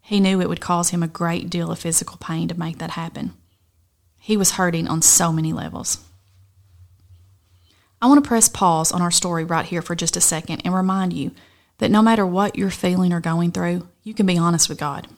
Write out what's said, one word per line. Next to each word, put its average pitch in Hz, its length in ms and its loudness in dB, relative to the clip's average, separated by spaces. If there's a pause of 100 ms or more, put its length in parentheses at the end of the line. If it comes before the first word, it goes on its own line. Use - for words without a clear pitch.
he 208 180 -2
knew 190 220 4
it 175 80 0
would 170 140 -6
cause 175 280 -2
him 175 120 -2
a 165 60 0
great 170 420 -4
deal 170 200 -4
of 165 80 -6
physical - 380 -4
pain 165 320 -6
to 175 100 -6
make 165 200 -8
that 165 140 -10
happen. 160 420 -8 (840)
He - 160 -2
was 196 180 2
hurting 170 360 0
on 165 140 0
so - 280 4
many 160 220 0
levels. - 460 -8 (2000)
I 226 60 2
want 285 180 8
to - 20 -6
press 226 220 2
pause 160 420 2
on 180 120 -2
our 175 80 0
story 170 340 -2
right 165 220 -2
here 170 160 -4
for 170 120 -6
just 165 220 0
a 147 60 0
second 160 420 -2
and 180 100 0
remind 185 380 0
you 165 200 -6 (480)
that - 100 2
no 214 100 6
matter 220 240 6
what 190 320 0
you're 196 140 -2
feeling 180 420 2
or 170 80 0
going 170 320 0
through, 175 340 -2 (160)
you 214 120 -12
can 214 100 2
be 180 140 4
honest 170 320 2
with 151 80 -10
God. 143 280 -8 (120)